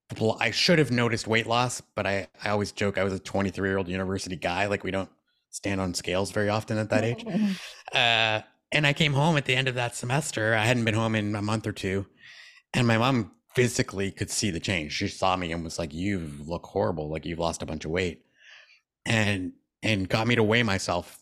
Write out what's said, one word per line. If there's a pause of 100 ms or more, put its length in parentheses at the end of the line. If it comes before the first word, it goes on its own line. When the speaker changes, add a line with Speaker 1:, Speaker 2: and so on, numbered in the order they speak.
(200)
Speaker 1:
well,
I
should
have
noticed
weight
loss,
but
I, (160)
I
always
joke
I
was
a
twenty-three-year-old
university
guy.
Like,
we
don't (400)
stand
on
scales
very
often
at
that
age.
Speaker 2:
<laughs>
Speaker 1:
Uh, (300)
and
I
came
home
at
the
end
of
that
semester.
I
hadn't
been
home
in
a
month
or
two, (680)
and
my
mom (240)
physically
could
see
the
change.
She
saw
me
and
was
like,
"You (140)
look
horrible.
Like,
you've
lost
a
bunch
of
weight." (840)
And, (280)
and
got
me
to
weigh
myself